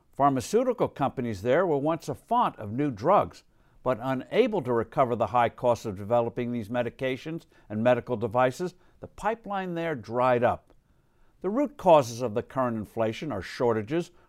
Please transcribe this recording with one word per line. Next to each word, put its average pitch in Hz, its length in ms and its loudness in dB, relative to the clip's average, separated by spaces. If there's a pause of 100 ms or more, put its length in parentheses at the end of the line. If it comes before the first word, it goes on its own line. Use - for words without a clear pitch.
(140)
Pharmaceutical 151 720 2
companies 120 540 -4
there 135 260 2
were 147 120 0
once 156 320 -4
a 131 40 -4
font 226 440 -2
of 101 120 -10
new 139 200 -2
drugs, 123 520 0 (400)
but 127 200 0
unable 165 580 0
to 123 140 -2
recover 117 420 0
the 107 120 0
high 120 200 2
cost 120 380 -2
of 101 100 -6
developing 120 560 -2
these 117 160 -6
medications 131 800 -6 (240)
and 107 120 -4
medical 120 360 2
devices, 127 560 0 (260)
the - 60 -16
pipeline 196 680 -6
there 165 220 -4
dried 123 500 2
up. 101 300 0 (680)
The 180 80 -4
root 240 300 -2
causes 127 420 4
of 117 140 -4
the 120 80 0
current 123 340 -4
inflation 113 560 -4
are 101 80 -6
shortages 120 720 -2 (180)